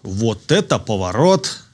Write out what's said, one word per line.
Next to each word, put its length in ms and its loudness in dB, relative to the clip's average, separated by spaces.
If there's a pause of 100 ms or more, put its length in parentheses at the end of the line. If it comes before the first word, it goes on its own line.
Вот 480 -2
это 260 0
поворот! 800 0 (160)